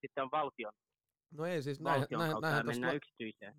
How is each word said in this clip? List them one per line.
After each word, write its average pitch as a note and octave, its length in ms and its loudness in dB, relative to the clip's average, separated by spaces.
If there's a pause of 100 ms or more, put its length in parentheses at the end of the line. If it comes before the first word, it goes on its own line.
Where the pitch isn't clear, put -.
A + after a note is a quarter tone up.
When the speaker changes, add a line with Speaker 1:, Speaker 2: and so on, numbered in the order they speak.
Speaker 1:
sitten C3+ 300 -4
valtion, C#3 420 -2 (580)
Speaker 2:
No D#3 140 -4
ei, F3 180 0
siis C#3 160 -2
näin, D#3 200 4
Speaker 1:
valtion C3 200 0
Speaker 2:
näin, D#3+ 120 2
Speaker 1:
kautta D#3 160 0
Speaker 2:
näinhän D3 120 4
Speaker 1:
ja A2+ 60 2
Speaker 2:
tässä A#2+ 140 0
Speaker 1:
mennään B2+ 120 2
Speaker 2:
tule-, D3 60 2
Speaker 1:
yksityiseen. A2 600 -10